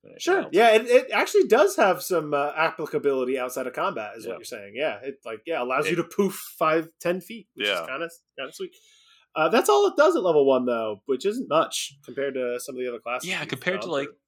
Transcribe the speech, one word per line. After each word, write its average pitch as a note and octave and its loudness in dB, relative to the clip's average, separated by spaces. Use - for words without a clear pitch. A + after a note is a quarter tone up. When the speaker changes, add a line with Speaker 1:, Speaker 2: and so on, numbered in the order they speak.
Speaker 1:
than - -20
anything - -20
Speaker 2:
Sure, F4+ 0
Speaker 1:
else. - -10
Speaker 2:
yeah, A3 6
it, A#3 4
it B3 4
actually E4 4
does C#4 4
have F#3+ 4
some, D#3 -2
uh, C#3+ 0
applicability C#3 0
outside B2+ -6
of B2 -10
combat, C3+ -6
is A2 -16
Speaker 1:
Yeah. F#2+ -8
Speaker 2:
what E2+ -10
you're E2 -18
saying. G2+ -14
Yeah, B2+ -4
it, C3+ -12
like, A2+ -12
yeah, D#3 -4
allows B2+ 0
you - 0
Speaker 1:
It E3+ 0
Speaker 2:
to E3 -2
poof G3 0
five, D#3+ 0
ten F3+ -4
feet, A3 -16
which G#2 -4
Speaker 1:
Yeah. G2 0
Speaker 2:
is D#3 -8
kinda, D#3 -8
kinda C#3 -10
sweet. F#3+ -12
Uh, E3 4
that's A3+ 4
all G#4 6
it - 0
does D#4 6
at A3+ 0
level D3+ 6
one, B2+ 4
though, A2+ -2
which C3 -2
isn't G#3+ -2
much - 0
compared C3+ -6
to B2 -4
some C3 -12
of B2+ -10
the B2 -4
other A#2 -8
classes B2 -6
Speaker 1:
Yeah, F3 -6
Speaker 2:
we've D3 -8
Speaker 1:
compared F3+ -4
Speaker 2:
gone F#3 -8
Speaker 1:
to, E3+ -4
like, C#3+ -2
Speaker 2:
through. - -20